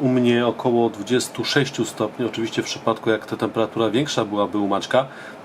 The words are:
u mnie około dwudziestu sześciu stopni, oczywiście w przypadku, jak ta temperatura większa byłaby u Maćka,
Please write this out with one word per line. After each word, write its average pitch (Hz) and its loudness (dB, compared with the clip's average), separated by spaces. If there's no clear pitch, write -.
u 139 2
mnie 123 4
około 117 2
dwudziestu 107 -2
sześciu 139 0
stopni, 113 -4
oczywiście 113 -2
w - -8
przypadku, - -2
jak 107 0
ta 107 -6
temperatura 113 0
większa 120 0
byłaby 101 0
u 101 2
Maćka, 120 2